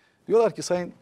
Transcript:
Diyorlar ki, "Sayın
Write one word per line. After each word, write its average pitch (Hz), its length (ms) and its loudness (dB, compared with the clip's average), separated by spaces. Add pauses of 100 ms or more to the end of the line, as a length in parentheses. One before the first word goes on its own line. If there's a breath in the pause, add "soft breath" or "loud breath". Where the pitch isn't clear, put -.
(280)
Diyorlar 208 260 2
ki, 156 80 -12
"Sayın 175 400 -4